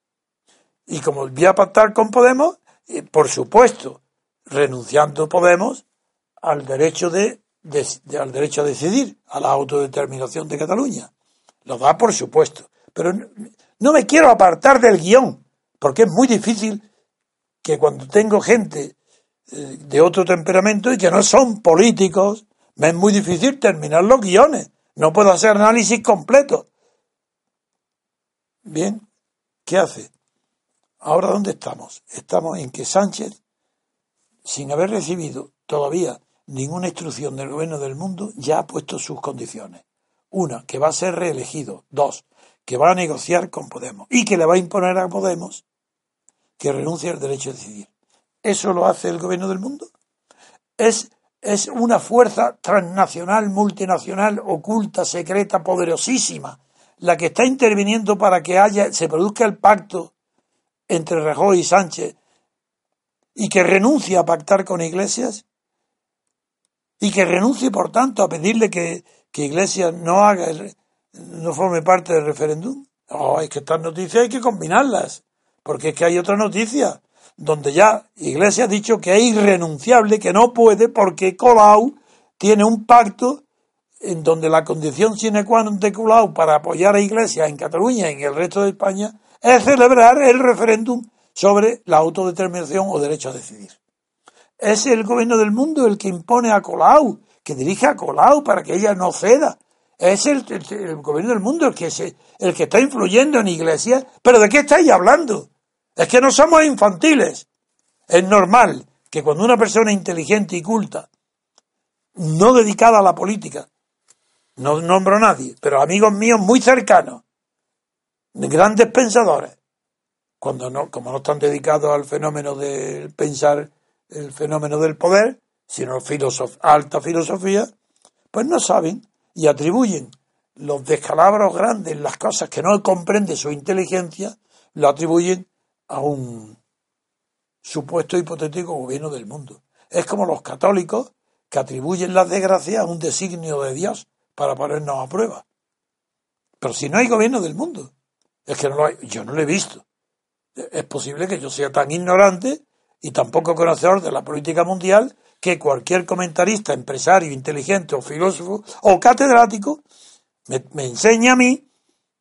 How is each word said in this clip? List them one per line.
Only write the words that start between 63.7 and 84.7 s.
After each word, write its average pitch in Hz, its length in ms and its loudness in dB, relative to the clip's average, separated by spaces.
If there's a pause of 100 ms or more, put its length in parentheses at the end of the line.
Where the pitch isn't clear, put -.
a 170 80 2
pactar 170 400 0
con 180 160 -6
Iglesias? 202 680 -6 (1500)
Y 208 100 -2
que 196 140 0
renuncie, 214 460 0
por 185 200 -4
tanto, 226 320 0
a 180 60 2
pedirle 196 420 -2
que, 170 340 -8 (280)
que 147 120 -6
Iglesias 170 480 -2
no 175 320 0
haga 185 220 2
el, 165 300 -10 (360)
no 165 400 -10
forme 170 300 -2
parte 175 320 2
del 156 100 2
referéndum. 156 600 -6 (220)
Oh, 143 320 -2
es 156 80 -6
que - 100 -10
estas 160 220 -4
noticias 165 420 -2
hay 240 60 2
que 247 120 -6
combinarlas, 220 840 -2 (380)
porque 143 260 -6
es 151 60 -4
que 170 100 -2
hay 170 120 2
otra 185 200 -2
noticia, 214 680 -2 (340)
donde 147 360 -4
ya 214 440 2
Iglesias 196 520 0
ha - 20 -4
dicho 208 300 -2
que 180 160 2
es 226 60 6
irrenunciable, 208 1000 2
que 180 120 -2
no 240 200 4
puede, 226 360 6
porque 190 480 0
Colau 226 600 6 (420)
tiene 208 260 4
un 220 220 0
pacto 240 560 4 (580)
en 165 220 -8
donde 160 280 0
la 160 140 2
condición 160 520 -2